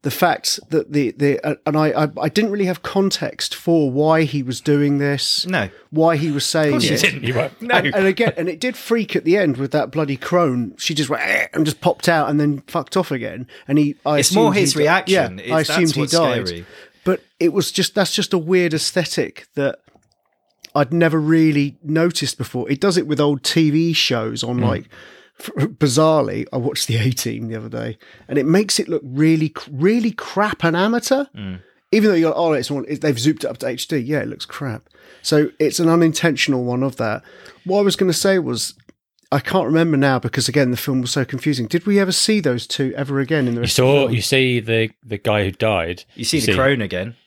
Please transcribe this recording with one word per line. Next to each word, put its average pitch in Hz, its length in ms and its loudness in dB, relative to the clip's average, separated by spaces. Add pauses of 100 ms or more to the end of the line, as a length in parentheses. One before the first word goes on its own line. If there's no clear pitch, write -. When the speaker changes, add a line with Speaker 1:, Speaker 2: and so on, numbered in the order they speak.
Speaker 1:
the 143 80 -2
fact - 480 -2 (100)
that 151 240 -2
the, 139 180 0
the, 143 340 0
uh, 147 100 -2 (100)
and 151 100 -2
I, 156 160 2 (140)
I, - 20 -4 (140)
I 156 80 -2
didn't 214 220 0
really 202 140 -2
have 180 160 -4
context - 720 -2
for 156 380 2
why 156 320 2
he 139 180 -2
was 123 200 -6
doing 143 360 2
this, 143 480 -2
Speaker 2:
No. 110 220 -2 (220)
Speaker 1:
why 160 260 2
he 151 160 -2
was 143 140 -2
saying 151 300 0
Speaker 2:
Of 120 60 0
course - 80 0
you 147 60 0
Speaker 1:
it. - 60 0
Speaker 2:
didn't. - 240 -2
Speaker 3:
You - 80 -2
won't. - 280 -4
Speaker 2:
No. 240 140 -2
Speaker 1:
And, 147 200 0
and 190 120 2
again, 214 300 2
and 170 100 -4
it 160 140 -8
did 247 160 -4
freak 233 400 -2
at - 80 -2
the 170 100 4
end 156 220 2
with 135 140 -4
that 143 200 0
bloody 143 240 -2
crone. 127 600 0
She - 160 -4
just 143 160 -2
went, 131 140 0
"Eh," - 300 0
and 156 120 0
just 151 160 -4
popped - 280 0
out 156 200 2
and 147 100 2
then 147 280 0
fucked - 300 -6
off - 140 0
again. 113 360 -8 (220)
And 139 80 4
he, 147 180 2 (100)
I 147 140 2
Speaker 2:
It's 156 140 2
more 220 120 6
Speaker 1:
assumed 196 100 2
he 202 60 2
Speaker 2:
his 143 120 2
Speaker 1:
di-, 156 60 -2
Speaker 2:
reaction. 156 680 2
Speaker 1:
yeah, 156 100 -2
I 160 60 4
Speaker 2:
It's, 151 80 -2
Speaker 1:
assumed 165 180 2
Speaker 2:
that's 151 80 0
Speaker 1:
he 147 60 0
Speaker 2:
what's 143 120 -2
Speaker 1:
died. 127 340 2
Speaker 2:
scary. 87 180 -10 (380)
Speaker 1:
But 185 180 0 (180)
it 165 140 2
was - 180 -2
just, - 240 -2
that's 196 180 0
just - 200 -2
a 190 40 0
weird 175 360 0
aesthetic - 840 -4
that 139 240 -2 (960)
I'd 143 180 0
never 165 260 2
really 151 640 2
noticed 160 540 0
before. 123 320 -6
It 135 100 0
does 185 180 2
it 170 100 0
with 151 120 -2
old 147 240 2
T 160 280 2
V 165 220 2
shows 113 500 -2
on, 123 160 -4
Speaker 3:
Mm. 110 80 0
Speaker 1:
like, - 220 -2 (500)
f-, - 100 -14 (300)
bizarrely, 139 760 2
I 131 40 -4
watched 127 300 -4
The 113 100 0
A-Team 113 500 -2
the 113 80 -8
other 110 140 -10
day, 113 280 -8 (300)
and 139 100 -2
it 135 80 0
makes 196 340 2
it - 80 -4
look 160 160 -2
really, 156 460 2
cr-, - 240 -14
really 214 380 2
crap - 520 -4
and 165 120 2
amateur. 233 500 0 (100)
Speaker 2:
Mm. 95 260 -10 (300)
Speaker 1:
Even 214 200 4
though 180 40 4
you're, 165 220 2
"Oh, 165 160 2
it's 123 160 -2
on, 143 180 -4
it, 143 140 -6
they've 147 180 2
zooped 143 240 0
it 131 60 -4
up 120 100 -10
to 127 80 -4
H 127 200 -6
D." 160 100 -2
Yeah, 135 220 -2
it 101 80 -6
looks - 180 -10
crap. 120 440 -10 (340)
So 151 340 2
it's 156 220 0
an 165 100 4
unintentional 160 760 2
one 123 200 -2
of 135 140 -4
that. 110 260 -4 (420)
What 185 140 0
I - 20 2
was 196 140 2
gonna 185 180 2
say 190 240 2
was, 123 380 -4 (560)
I 139 80 2
can't 190 260 0
remember 160 320 2
now 135 220 2
because, - 280 -2
again, 127 220 2
the 123 80 -2
film 131 240 -2
was 120 100 -4
so 135 140 -2
confusing. 127 400 -4
Did 170 220 -2
we 202 120 2
ever 190 120 2
see 214 300 2
those 123 260 -2
two 131 280 -2
ever 139 240 -4
again 135 280 0
in 120 80 0
the 117 60 -2
Speaker 3:
You - 0 -
Speaker 1:
rest - 180 0
of 127 60 4
the 135 60 6
Speaker 3:
saw, 143 120 6
Speaker 1:
film? 120 100 0
Speaker 3:
you 113 80 0
see 127 380 2
the, 113 320 0 (120)
the 107 140 -8
guy 104 280 0
who 95 60 -2
died. 92 520 -2 (120)
Speaker 2:
You 113 100 -8
see 160 120 0
Speaker 3:
You 135 40 2
Speaker 2:
the 113 100 2
Speaker 3:
see 185 40 2
Speaker 2:
crone 135 260 2
again. 98 340 -6 (120)